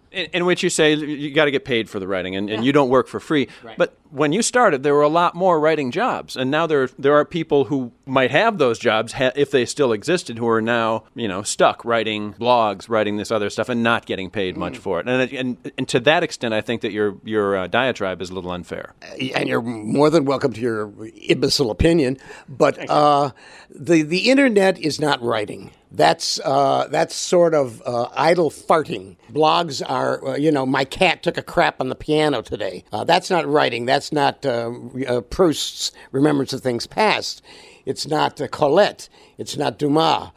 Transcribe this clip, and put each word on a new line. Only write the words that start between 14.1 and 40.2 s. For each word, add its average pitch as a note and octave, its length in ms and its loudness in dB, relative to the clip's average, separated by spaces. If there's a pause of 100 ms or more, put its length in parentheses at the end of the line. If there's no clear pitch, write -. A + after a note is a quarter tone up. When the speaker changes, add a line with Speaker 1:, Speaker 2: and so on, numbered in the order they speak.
Speaker 1:
paid F#2 260 -4
much F2 180 -6
Speaker 2:
Mm. - 40 -14
Speaker 1:
for F#2 200 -4
it. G2 100 -6
And, B2+ 240 0
and, B2+ 460 -8
and C3 100 -6
to C3+ 120 0
that D#3 240 2
extent, A#2 300 -4
I G#2+ 60 0
think A2+ 220 -4
that A2+ 80 -2
your, G#2 320 -2
your, G#2 340 0
uh, F#2 120 -2
diatribe G#2 520 -2
is F2+ 100 -10
a F#2 40 -10
little F2+ 160 -8
unfair. - 440 -10 (100)
Speaker 2:
Uh, C3 220 -10 (100)
and C#3+ 120 -2
you're B2+ 140 -2
more A#2 480 2
than D3+ 140 4
welcome C3+ 300 0
to G#2+ 60 -12
your A2 320 -4 (360)
imbecile C#3 420 2
opinion. E3 480 2 (300)
But, C#3 300 2
Speaker 1:
Thank C#3+ 100 -10
you. D3+ 80 0
Speaker 2:
uh, D3 340 4 (420)
the, D#3 300 2
the F3+ 260 -2
internet G#3+ 520 4
is C#3 180 -2
not C#3+ 240 0
writing. A2 480 -4 (220)
That's, D#3 520 0
uh, C#3 460 2
that's D#3+ 240 -2
sort E3+ 400 2
of, B2+ 320 0
uh, A#2+ 300 -2
idle D#3+ 340 2
farting. A2+ 640 -2 (160)
Blogs D#3 560 0
are, C3 360 -2
uh, C3 120 -6
you D3+ 160 2
know, C3+ 120 0
"My C3+ 200 0
cat D#3+ 400 -2
took E3+ 120 -4
a C#3 60 -8
crap - 380 -2
on C3 80 -4
the B2 80 -6
piano D3+ 460 0
today." F#2+ 500 -8
Uh, A2 100 -4
that's E3+ 260 0
not E3+ 200 0
writing. C3 380 0
That's C#3 260 0
not, C#3+ 340 0
uh, A#2 260 -4 (360)
uh, B2 140 0
Proust's - 680 -2 (220)
"Remembrance C#3 400 0
of B2+ 80 -6
Things A#2 260 -4
Past." F3+ 560 -2 (440)
It's - 200 -8
not, D3 340 -2
uh, C3+ 60 -6
Colette. D3+ 640 2 (280)
It's A2+ 200 -12
not C3+ 240 -4
Dumas. C#3+ 560 2